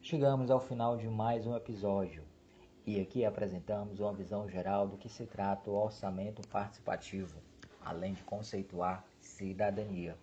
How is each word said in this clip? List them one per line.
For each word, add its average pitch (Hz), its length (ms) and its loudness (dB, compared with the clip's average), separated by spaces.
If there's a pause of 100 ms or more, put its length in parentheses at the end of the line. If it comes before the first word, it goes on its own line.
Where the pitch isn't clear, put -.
Chegamos 135 500 6
ao 127 80 10
final 120 380 2
de 113 120 -2
mais 113 380 2
um 120 80 0
episódio, 98 680 0 (640)
e 104 160 2
aqui 120 240 2
apresentamos 101 760 -2
uma 104 140 0
visão 101 340 -4
geral 95 400 2
do 98 100 -6
que 117 120 -12
se - 160 -10
trata 98 460 -2
o - 20 0
orçamento 104 720 -2
participativo, 95 920 -4 (440)
além 87 300 -2
de 87 100 -8
conceituar 95 800 -2 (160)
cidadania. 98 1040 -2